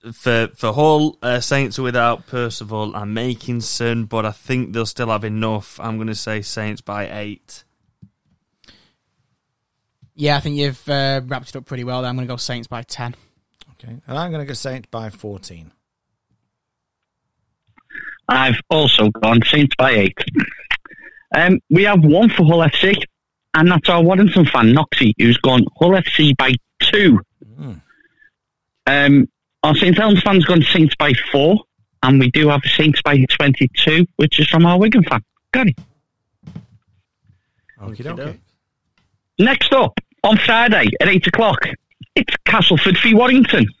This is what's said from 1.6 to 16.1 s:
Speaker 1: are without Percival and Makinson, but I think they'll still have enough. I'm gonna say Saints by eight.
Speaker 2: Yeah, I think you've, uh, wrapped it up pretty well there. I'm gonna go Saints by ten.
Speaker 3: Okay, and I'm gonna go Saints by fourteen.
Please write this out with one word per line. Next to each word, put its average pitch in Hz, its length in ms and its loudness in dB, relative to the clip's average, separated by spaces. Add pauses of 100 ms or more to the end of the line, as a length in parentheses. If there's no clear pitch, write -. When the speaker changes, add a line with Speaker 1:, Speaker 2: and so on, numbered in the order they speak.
Speaker 1:
are 131 60 -8
without 120 420 -2
Percival 110 720 -10
and 104 180 -10
Makinson, 117 920 -8
but 110 200 -6
I 107 60 -6
think 127 420 -8
they'll 113 140 -6
still 117 220 -8
have 107 140 -4
enough. 110 560 -8
I'm 110 200 -10
gonna 110 160 -10
say 107 260 -10
Saints 107 400 -12
by 104 300 -12
eight. - 520 -16 (2500)
Speaker 2:
Yeah, 147 240 -2
I - 20 -4
think 147 180 -8
you've, 143 320 -6
uh, 135 360 -4
wrapped 127 240 -12
it - 60 -20
up 131 100 -16
pretty 123 180 -12
well 127 180 -8
there. 127 80 -8
I'm 123 60 -8
gonna 127 120 -8
go 123 80 -12
Saints 120 320 -10
by 117 160 -14
ten. 120 320 -12 (580)
Speaker 3:
Okay, 117 320 -20
and 127 120 -12
I'm 175 140 -8
gonna 151 140 -10
go 139 80 -14
Saints 127 380 -12
by 110 180 -12
fourteen. 92 640 -18 (2500)